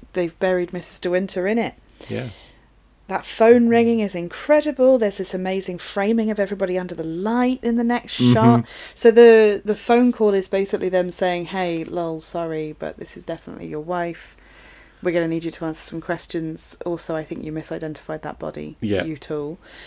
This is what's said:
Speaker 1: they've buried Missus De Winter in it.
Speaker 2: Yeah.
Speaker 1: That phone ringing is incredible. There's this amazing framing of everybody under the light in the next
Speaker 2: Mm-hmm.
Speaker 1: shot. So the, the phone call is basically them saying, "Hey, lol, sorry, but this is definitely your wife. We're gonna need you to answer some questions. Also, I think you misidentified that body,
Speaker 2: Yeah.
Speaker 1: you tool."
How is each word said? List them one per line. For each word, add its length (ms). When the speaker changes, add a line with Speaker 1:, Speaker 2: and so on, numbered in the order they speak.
Speaker 1:
they've 260
buried 340
Missus 260
De 120
Winter 360
in 120
it. 160
Speaker 2:
Yeah. 200
Speaker 1:
That 180
phone 420
ringing 320
is 140
incredible. 800
There's 220
this 160
amazing 440
framing 520
of 80
everybody 400
under 160
the 100
light 580
in 120
the 100
next 360
Speaker 2:
Mm-hmm. 140
Speaker 1:
shot. 320
So 160
the, 540
the 100
phone 380
call 220
is 140
basically 400
them 220
saying, 360
"Hey, 380
lol, 360
sorry, 580
but 200
this 180
is 80
definitely 420
your 140
wife. 560
We're 100
gonna 160
need 160
you 60
to 140
answer 180
some 180
questions. 760
Also, 300
I 80
think 200
you 80
misidentified 680
that 160
body, 420
Speaker 2:
Yeah. 240
Speaker 1:
you 120
tool." 420